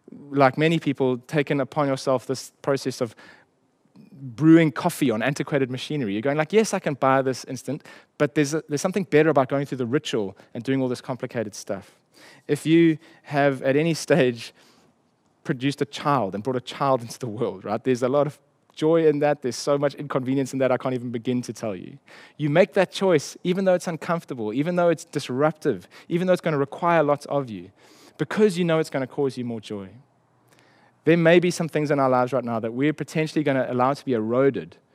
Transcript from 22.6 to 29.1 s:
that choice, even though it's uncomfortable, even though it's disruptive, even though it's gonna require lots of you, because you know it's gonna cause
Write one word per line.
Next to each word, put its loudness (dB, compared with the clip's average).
that 0
choice, 0
even -2
though 4
it's -2
uncomfortable, -6
even -2
though 4
it's 0
disruptive, -2
even -2
though 4
it's 0
gonna 0
require 2
lots 0
of -4
you, -12
because 0
you 0
know 2
it's -2
gonna -4
cause -4